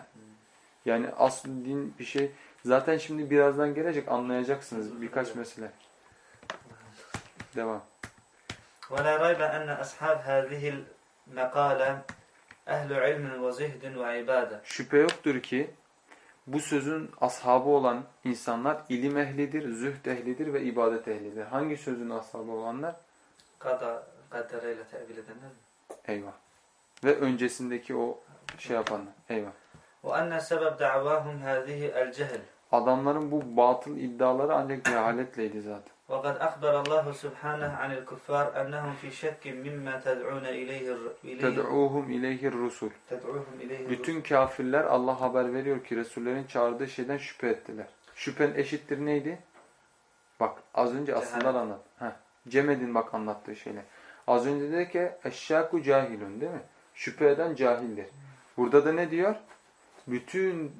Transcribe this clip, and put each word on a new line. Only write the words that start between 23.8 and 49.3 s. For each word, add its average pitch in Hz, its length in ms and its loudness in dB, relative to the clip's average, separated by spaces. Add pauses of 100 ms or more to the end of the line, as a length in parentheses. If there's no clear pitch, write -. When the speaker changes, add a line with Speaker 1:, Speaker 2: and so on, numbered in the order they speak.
Speaker 1:
kaddereyle 117 540 -8
tevil - 340 -14
edenler 117 320 -16
mi? - 460 -20 (120)
Speaker 2:
Eyvah. 101 240 -6 (720)
Ve 143 120 6
öncesindeki 123 800 -2
o 120 220 -2 (400)
şey - 180 -2
yapanlar. 104 360 -2 (160)
Eyvah. 107 220 -4 (540)
Speaker 1:
وأن 165 360 0 (100)
سبب 160 220 2 (140)
دعواهم 147 500 2 (120)
هذه 135 320 -2 (220)
الجهل. 127 380 -4 (320)
Speaker 2:
Adamların 135 580 4
bu 135 260 -2
batıl 123 400 6
iddiaları 131 580 2
ancak 135 300 0
cehaletleydi 117 760 0
zaten. 104 320 -12 (200)
Speaker 1:
وقد 135 240 -2 (120)
أخبر 151 240 0 (100)
الله 147 300 2
سبحانه 147 580 -6 (100)
عن 135 180 -4
الكفار 143 480 -2 (160)
أنهم 143 380 -6
في 139 100 -12
شك 151 360 -6
مما 135 480 -8 (120)
تدعون 131 400 -2
إليه 127 380 -6 (100)
الر-، 117 300 -8
إليه 127 240 -8
Speaker 2:
تدعوهم 139 560 2 (120)
إليه 131 320 -2
الرسل. 120 420 -4 (200)
Speaker 1:
تدعوهم 131 500 -8
إليه 131 280 -8
Speaker 2:
Bütün 156 320 -2
Speaker 1:
الرسل. 151 80 -10
Speaker 2:
kafirler 135 560 4
Allah 127 360 2
haber 123 340 2
veriyor 135 300 -2
ki 117 120 -4
Resullerin 120 480 -4
çağırdığı 120 440 0
şeyden 135 280 -4
şüphe - 320 -4
ettiler. 110 380 -4 (280)
Şüphen 139 400 0
eşittir 143 520 -2
neydi? 147 320 -2 (1040)